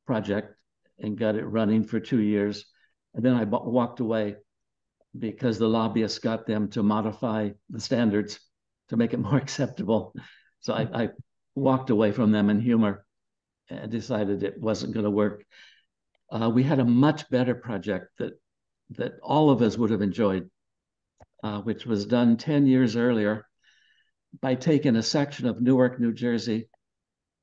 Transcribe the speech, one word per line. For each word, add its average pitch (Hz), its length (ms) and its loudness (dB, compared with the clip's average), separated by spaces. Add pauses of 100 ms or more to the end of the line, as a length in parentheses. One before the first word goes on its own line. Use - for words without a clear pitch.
project 104 480 -4 (440)
and 107 200 -6
got 110 180 0
it 87 100 -4
running 110 380 2
for 113 160 -4
two 117 200 0
years. 104 440 0 (500)
And 110 100 -4
then 127 100 4
I 117 120 0
bu-, 113 240 -4
walked 120 300 0
away 110 360 -2 (840)
because 110 400 -4
the 113 100 2
lobbyists 110 500 0
got 113 280 -4
them 107 240 -2
to 110 120 -4
modify 107 680 -2 (200)
the 110 100 -10
standards 107 600 0 (480)
to 117 80 -6
make 117 160 0
it - 60 -2
more 107 180 0
<laughs> 123 80 0
acceptable. 107 720 -4 (460)
So 120 140 -4
I, 117 280 -2
I 104 60 -2 (460)
walked 135 360 0
away 107 220 4
from 107 180 2
them 104 200 4
in 104 100 2
humor 110 440 2 (640)
and - 220 -12
decided 104 540 -4
it 98 160 -6
wasn't 107 340 -4
gonna 104 160 0
work. 101 340 0 (840)
Uh, 113 240 -2
we 127 80 4
had 139 160 2
a 131 60 4
much 135 460 2
better 123 240 0
project 98 520 -6 (120)
that, - 160 -8 (560)
that - 240 -8 (100)
all 151 260 4
of 117 100 4
us 107 160 2
would 113 140 2
have 104 120 0
enjoyed, 95 460 0 (960)
uh, 104 200 -6
which 107 220 -6
was 104 220 -2
done 120 300 4
ten 143 280 2
years 127 300 4
earlier 110 540 0 (920)
by 131 140 0
taking 139 400 2
a 113 80 2
section 139 460 -2
of 113 120 -4
Newark, 127 380 4
New 117 140 0
Jersey, 117 560 -2 (760)